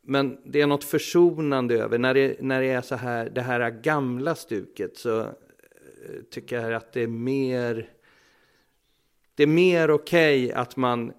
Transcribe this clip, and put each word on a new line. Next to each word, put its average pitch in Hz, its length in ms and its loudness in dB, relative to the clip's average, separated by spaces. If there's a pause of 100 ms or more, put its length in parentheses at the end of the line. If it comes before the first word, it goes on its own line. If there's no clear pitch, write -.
men 139 420 -2
det 143 160 0
är 147 60 4
något 143 180 0
försonande 151 920 2
över 110 200 0
när 127 160 2
det, 135 260 2
när 131 220 -2
det 131 80 0
är 127 100 0
så 123 140 -8
här, 120 360 -6
det 127 100 -6
här 123 300 -2
gamla 135 640 -2
stuket, - 640 -8
så, 113 240 -2
eh, 110 60 -6 (1040)
tycker - 300 -8
jag 113 120 -4
att 113 200 -8
det 127 100 -4
är 117 40 0
mer, 120 840 -4 (1400)
det - 80 2
är 143 40 8
mer 165 440 4
okej 151 600 2
att - 240 -4
man 123 420 -2